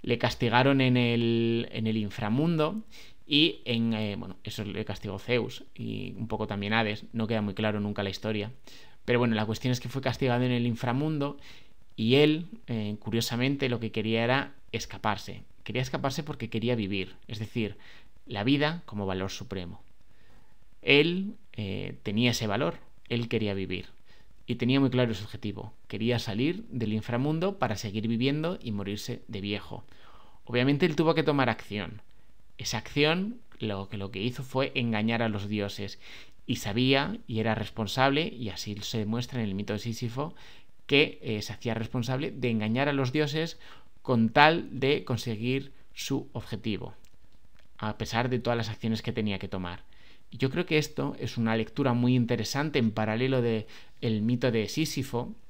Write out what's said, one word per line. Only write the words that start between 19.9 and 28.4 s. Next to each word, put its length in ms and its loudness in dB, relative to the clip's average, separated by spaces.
Él, 540 0
eh, 480 -8
tenía 300 0
ese 160 -2
valor, 320 -2
él 200 -4
quería 260 0
vivir. 360 -4
Y 80 -2
tenía 240 2
muy 100 6
claro 240 4
su 120 -6
objetivo, 500 -8
quería 300 0
salir 540 -2
del 220 0
inframundo 680 0
para 160 0
seguir 320 -2
viviendo 520 2